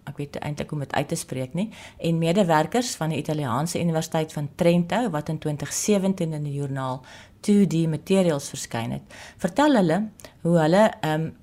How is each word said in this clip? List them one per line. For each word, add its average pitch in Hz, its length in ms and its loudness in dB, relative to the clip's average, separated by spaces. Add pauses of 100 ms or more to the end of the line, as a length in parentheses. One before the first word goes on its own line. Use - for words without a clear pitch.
ek - 120 -14
weet 143 200 -8
eintlik - 340 -6
hoe 156 80 -6
om 139 60 -4
dit - 100 -10
uit 143 140 -2
te 170 60 -4
spreek 131 400 -8
nie, 208 160 -4 (280)
en 165 200 0
medewerkers 165 760 2
van 156 120 -4
die 160 100 -2
Italiaanse 151 600 -2
Universiteit 160 520 -2
van 147 220 -6
Trento, 175 560 2
wat 151 180 -6
in 156 100 -4
twintig 147 340 -6
sewentien 190 600 0
in 147 100 -6
die 147 100 -6
joernaal 135 500 -6 (380)
Two 202 260 4
D 160 220 0
Materials 170 600 0
verskyn 120 420 -8
het, 139 120 -8 (360)
vertel 277 360 2
hulle 196 340 4 (340)
hoe 170 160 4
hulle, 175 420 6
ehm, 156 300 -2 (120)